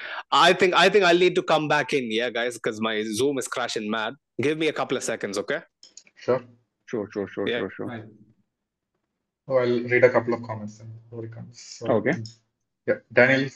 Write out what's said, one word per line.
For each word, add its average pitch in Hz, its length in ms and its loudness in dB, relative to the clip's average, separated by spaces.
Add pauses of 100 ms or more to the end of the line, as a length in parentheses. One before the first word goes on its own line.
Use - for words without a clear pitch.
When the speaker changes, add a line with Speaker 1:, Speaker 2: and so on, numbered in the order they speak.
(320)
Speaker 1:
I 165 220 6
think, 180 220 2
I 175 140 6
think 196 160 4
I'll 175 120 6
need 180 180 4
to 180 80 0
come 156 240 2
back 147 260 0
in, 123 180 -2
yeah, 117 180 0
guys, 117 300 -4
'cause 110 200 -6
my 110 240 -2
Zoom 127 360 -2
is 117 80 -8
crashing 117 420 -6
mad. 110 240 -4 (260)
Give 151 200 -2
me 160 80 0
a 143 60 0
couple 135 220 -4
of 117 80 -4
seconds, 104 360 -4
okay? 143 220 -4 (520)
Speaker 2:
Sure. 123 300 -2 (420)
Speaker 3:
Sure, 104 260 -6
sure, 101 160 -6
sure, 101 200 -6
Speaker 1:
Yeah. 117 140 -2
Speaker 3:
sure, 95 140 -6
sure. 107 120 -10
Speaker 4:
Right. 113 160 -12 (1400)
Speaker 2:
Oh, 131 100 0
I'll 120 220 2 (100)
read 123 140 4
a 120 80 8
couple 117 240 0
of 113 80 -10
comments 107 340 -12
then - 140 -18 (120)
before 117 220 -14
it 113 80 -14
comes. 117 260 -18
So, - 300 -12
Speaker 3:
Okay. 113 240 2 (720)
Speaker 2:
yeah, 117 100 2 (160)
Daniel 135 440 4